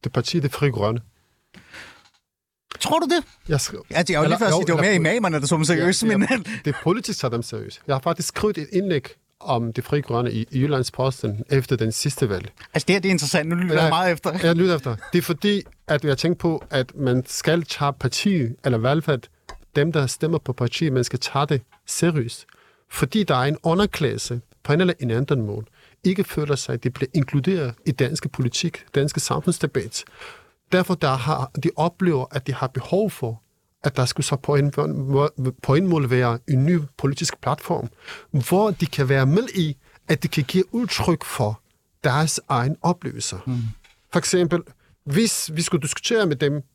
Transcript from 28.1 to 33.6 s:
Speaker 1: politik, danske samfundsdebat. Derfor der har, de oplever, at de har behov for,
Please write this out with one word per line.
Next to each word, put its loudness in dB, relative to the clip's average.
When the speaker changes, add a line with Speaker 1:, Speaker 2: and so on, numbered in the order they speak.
Speaker 1:
politik, -4
danske 0
samfundsdebat. -2
Derfor 2
der 0
har, -2
de 2
oplever, 0
at -4
de -2
har -2
behov 0
for, -6